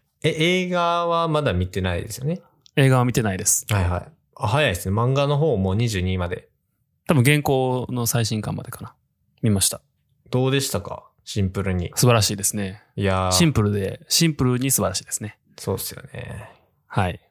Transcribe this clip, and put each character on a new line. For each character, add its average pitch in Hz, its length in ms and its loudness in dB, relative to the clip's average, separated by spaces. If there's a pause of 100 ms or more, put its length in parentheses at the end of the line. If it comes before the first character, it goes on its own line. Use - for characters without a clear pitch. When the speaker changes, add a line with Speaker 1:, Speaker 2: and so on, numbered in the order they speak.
(220)
Speaker 1:
え、 156 80 2 (340)
映 180 40 -4
画 170 380 0
は 170 220 0
ま 151 140 0
だ 123 100 2
見 90 160 0
て 98 120 -6
な 92 160 -2
い - 60 -6
で - 80 -12
す - 80 -10
よ 131 80 -10
ね？ 175 160 -4 (340)
Speaker 2:
映 135 120 6
画 131 100 4
は 123 60 4
見 123 80 0
て 131 100 0
な 104 100 0
い 85 60 -4
で - 80 -6
す。 - 240 0
Speaker 1:
は 101 100 2
い 90 80 2
は 87 100 0
い。 - 140 -12 (240)
あ、 110 120 -4
早 143 180 2
い 117 40 2
で 92 40 0
す 92 160 -4
ね。 98 60 0
漫 120 180 2
画 139 120 2
の 143 120 2
方 147 180 2
も 95 180 2
二 117 140 2
十 101 120 -2
二 92 180 0
ま 87 100 -4
で。 87 200 -10 (580)
Speaker 2:
多 180 80 4
分 123 100 6
原 147 180 4
稿 127 480 0
の 123 160 -2
最 117 200 0
新 107 160 -2
巻 - 120 -4
ま - 80 -8
で - 80 -16
か - 120 -14
な。 - 120 -16 (480)
見 113 80 4
ま 98 100 2
し - 80 2
た。 - 120 -8 (500)
Speaker 1:
ど 127 160 2
う 131 40 2
で 135 100 2
し 135 100 -2
た 92 100 -2
か？ - 280 -12 (160)
シ - 180 -2
ン 92 80 2
プ 98 120 -2
ル 95 100 -2
に。 90 220 -4
Speaker 2:
素 - 120 2
晴 120 60 6
ら 113 100 4
し - 100 0
い 101 40 -6
で 98 80 -4
す - 120 -2
ね。 101 260 -8 (140)
Speaker 1:
い 101 80 -2
や 95 240 0
ー。 92 40 2
Speaker 2:
シ 165 140 4
ン 147 60 4
プ 113 100 2
ル 104 100 2
で、 98 360 -4
シ - 180 2
ン 156 80 0
プ 139 100 -2
ル 127 140 2
に 131 120 -2
素 107 120 0
晴 92 60 2
ら 92 60 -4
し - 60 -6
い - 40 -10
で - 80 -20
す - 100 -6
ね。 107 160 -10 (180)
Speaker 1:
そ - 160 -4
う - 40 -2
っ - 20 -4
す - 140 -10
よ - 100 -16 (100)
ね。 - 380 -14 (360)
Speaker 2:
は - 220 0
い。 87 120 -8 (100)